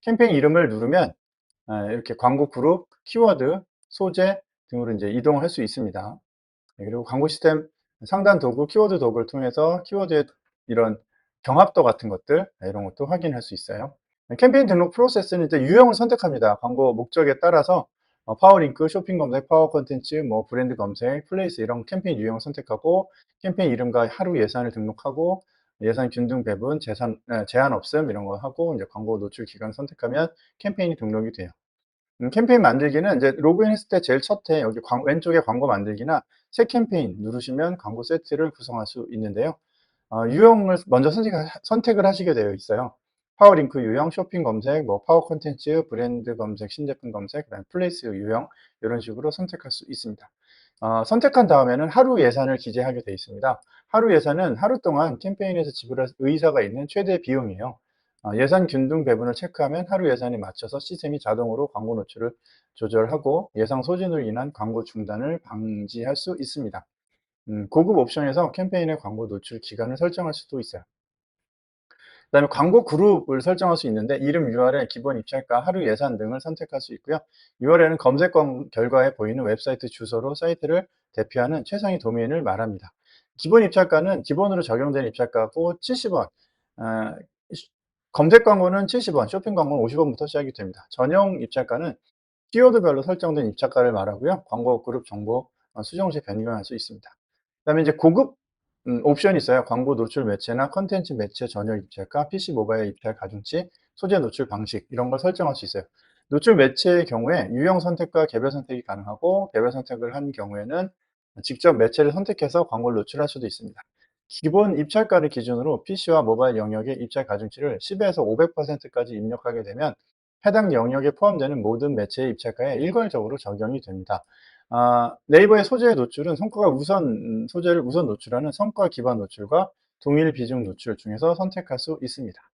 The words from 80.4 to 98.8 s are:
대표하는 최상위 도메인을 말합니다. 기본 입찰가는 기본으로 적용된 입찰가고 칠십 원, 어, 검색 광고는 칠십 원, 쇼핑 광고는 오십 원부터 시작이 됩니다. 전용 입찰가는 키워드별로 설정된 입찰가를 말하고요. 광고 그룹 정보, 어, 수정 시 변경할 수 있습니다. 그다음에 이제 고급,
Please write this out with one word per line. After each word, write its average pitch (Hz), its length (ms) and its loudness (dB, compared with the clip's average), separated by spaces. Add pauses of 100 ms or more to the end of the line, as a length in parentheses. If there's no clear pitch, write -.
대표하는 123 520 -2
최상위 202 360 -4
도메인을 117 420 -4
말합니다. 107 500 -6 (460)
기본 214 260 6
입찰가는 180 600 2
기본으로 185 400 0
적용된 135 440 -2
입찰가고 120 720 -2
칠십 247 340 -6
원, 123 120 0 (520)
어, 110 380 -6 (960)
검색 170 320 8
광고는 190 440 2
칠십 220 280 -2
원, 117 120 2
쇼핑 190 260 -6
광고는 147 300 0
오십 120 160 -4
원부터 147 260 0
시작이 143 280 -6
됩니다. 95 360 -14
전용 175 500 0
입찰가는 127 560 -6 (560)
키워드별로 220 520 6
설정된 165 440 -2
입찰가를 123 440 2
말하고요. 107 540 -2
광고 120 360 -2
그룹 120 240 -8
정보, 104 440 -6 (240)
어, 110 100 -12
수정 180 260 -4
시 147 120 -6
변경할 110 420 -6
수 - 100 -14
있습니다. 107 340 -14 (520)
그다음에 156 240 2
이제 151 80 2
고급, 175 460 4 (480)